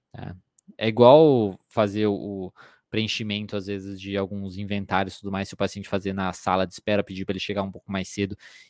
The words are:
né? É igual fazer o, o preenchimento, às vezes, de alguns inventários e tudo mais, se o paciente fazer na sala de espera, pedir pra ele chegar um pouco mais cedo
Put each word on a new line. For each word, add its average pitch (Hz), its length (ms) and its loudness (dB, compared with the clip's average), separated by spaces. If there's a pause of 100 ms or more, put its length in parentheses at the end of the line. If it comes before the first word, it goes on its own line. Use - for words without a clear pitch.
(140)
né? 95 220 -12 (420)
É 110 100 -2
igual 120 720 8 (120)
fazer 107 360 0
o, 104 80 2
o 98 400 -8 (340)
preenchimento, 107 680 -4
às 98 100 -6
vezes, 98 340 -8
de 98 160 -8
alguns 98 440 -6
inventários 98 560 -2
e - 60 -16
tudo 98 100 -8
mais, 98 160 -4
se - 80 -12
o - 20 -20
paciente 98 320 -4
fazer 98 240 -2
na 95 200 -2
sala 92 340 0
de 90 60 -10
espera, 104 300 0
pedir 95 220 -8
pra 101 80 -4
ele 95 60 -6
chegar 101 240 -4
um 98 80 -8
pouco - 200 -14
mais 95 180 -4
cedo 101 280 -4 (320)